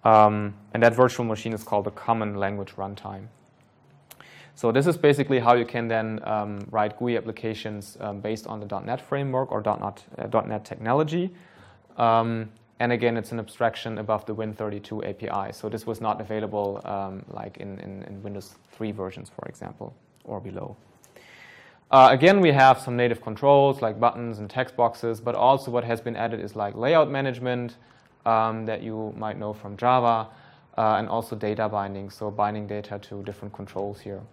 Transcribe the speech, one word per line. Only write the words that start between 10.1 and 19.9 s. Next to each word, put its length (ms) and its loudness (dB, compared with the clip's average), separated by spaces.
uh, 80 -8
dot 220 0
net 180 -6
technology. 680 -2
Um, 520 2
and 140 0
again, 240 2
it's 160 -6
an 80 -6
abstraction 600 -4
above 260 -2
the 80 -8
Win 200 -6
thirty-two 480 -8
A 120 -8
P 160 -10
I. 200 -4
So 200 -10
this 180 -8
was 140 -8
not 180 -4
available, 640 -6
um, 460 -8
like 280 -14
in, 220 -14
in, 240 -14
in 180 -16
Windows 340 -14
three 220 -8
versions, 420 -10
for 140 -12
example, 480 -16